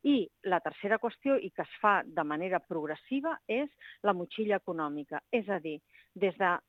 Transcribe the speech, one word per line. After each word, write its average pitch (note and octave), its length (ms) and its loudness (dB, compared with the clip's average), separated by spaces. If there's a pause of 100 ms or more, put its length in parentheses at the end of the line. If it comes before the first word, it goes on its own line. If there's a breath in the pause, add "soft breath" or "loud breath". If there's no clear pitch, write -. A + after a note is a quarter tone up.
I C4 240 4 (160)
la F#3 160 2
tercera G3+ 380 0
qüestió, C4 400 0
i F#3+ 160 -4
que - 80 -6
es - 180 -8
fa G3+ 240 4
de D#3+ 220 -4
manera E3+ 340 0
progressiva, F3+ 760 -4 (120)
és C4+ 220 -2 (320 loud breath)
la G3+ 160 2
motxilla G3+ 400 -2
econòmica. D3+ 640 -4 (100)
És A3 220 0
a F3+ 80 -2
dir, D#3 160 -8 (380 soft breath)
des F#3 200 0
de F#3+ 140 2 (200)